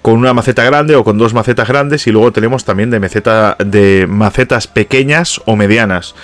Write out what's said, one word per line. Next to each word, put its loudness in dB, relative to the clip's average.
con 0
una 2
maceta 0
grande 2
o 2
con 0
dos 0
macetas -2
grandes -2
y 0
luego 2
tenemos -2
también -2
de -2
maceta, 0
de 2
macetas -2
pequeñas -2
o 0
medianas. 0